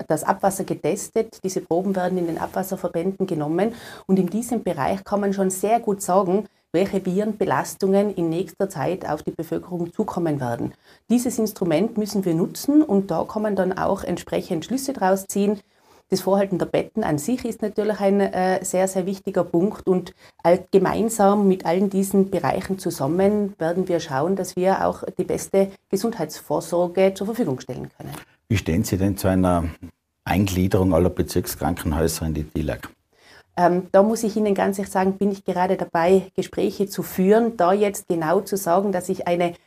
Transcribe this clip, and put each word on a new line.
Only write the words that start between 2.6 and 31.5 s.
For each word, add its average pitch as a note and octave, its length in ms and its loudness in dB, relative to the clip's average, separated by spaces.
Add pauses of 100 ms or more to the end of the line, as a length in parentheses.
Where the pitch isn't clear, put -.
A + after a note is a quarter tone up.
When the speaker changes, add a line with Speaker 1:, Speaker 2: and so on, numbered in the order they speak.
Speaker 1:
genommen E3+ 460 -2 (320)
und F#3+ 120 4
in F3+ 100 4
diesem A3+ 360 -4
Bereich F#3+ 400 -2
kann G3+ 160 -2
man G3+ 140 0
schon G3 160 0
sehr G#3 320 0
gut G3+ 200 -2
sagen, F#3+ 440 2 (280)
welche F#3 320 0
Virenbelastungen G3 1080 0
in E3+ 160 0
nächster F3+ 380 -2
Zeit E3 400 -4
auf - 160 -4
die - 80 -6
Bevölkerung E3+ 640 -6
zukommen E3 480 -2
werden. A#2+ 320 -4 (360)
Dieses A#3+ 300 0
Instrument G3+ 580 0
müssen G#3 280 -2
wir F3 80 2
nutzen C#4 480 2
und G3 300 2
da E3 120 0
kann - 200 -6
man G#3 120 0
dann F#3 220 0
auch F#3 260 0
entsprechend F3 640 -4
Schlüsse C4+ 260 -4
draus G3 360 0
ziehen. G3+ 320 0 (500)
Das F#3+ 120 0
Vorhalten G3 380 2
der E3 60 -2
Betten - 380 -2
an D3+ 140 0
sich B3 280 -2
ist A3 160 -6
natürlich G#3 380 -2
ein, G3+ 200 4
äh, F#3+ 440 0
sehr, F#3 240 0
sehr F#3+ 180 -2
wichtiger F#3+ 380 -2
Punkt F3 440 0
und F#3 260 0 (300)
all-, F3 280 4
gemeinsam G3+ 760 4
mit F#3+ 180 2
allen F#3+ 240 2
diesen G3 400 2
Bereichen - 480 -2
zusammen G3 800 0
werden F3 300 -2
wir E3+ 120 0
schauen, D#3+ 360 -2
dass F#3 200 -6
wir F#3 300 2
auch - 180 -2 (140)
die F3+ 60 0
beste G3 480 0 (180)
Gesundheitsvorsorge F3 1300 0
zur G3 120 -6
Verfügung G#3 340 -2
stellen - 360 -10
können. - 140 -14 (380)
Speaker 2:
Wie G#2+ 80 2
stehen F2+ 260 0
Sie G2+ 140 -2
denn G2 200 0
zu - 100 0
einer F2+ 360 4 (600)
Eingliederung F#2 680 2
aller F2 160 4
Bezirkskrankenhäuser D#2+ 1160 -2